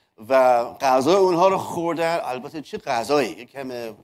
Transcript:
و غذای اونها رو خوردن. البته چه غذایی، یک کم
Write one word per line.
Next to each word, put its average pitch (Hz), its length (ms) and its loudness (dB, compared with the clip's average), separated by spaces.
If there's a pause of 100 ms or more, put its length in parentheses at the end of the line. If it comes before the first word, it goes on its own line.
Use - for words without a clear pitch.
(280)
و 127 360 4
غذای 131 520 0
اونها 185 320 4
رو 190 100 0
خوردن. 165 640 -4
البته 135 400 -10
چه 214 160 -12
غذایی، 127 520 -2
یک 117 200 -16
کم 123 540 -12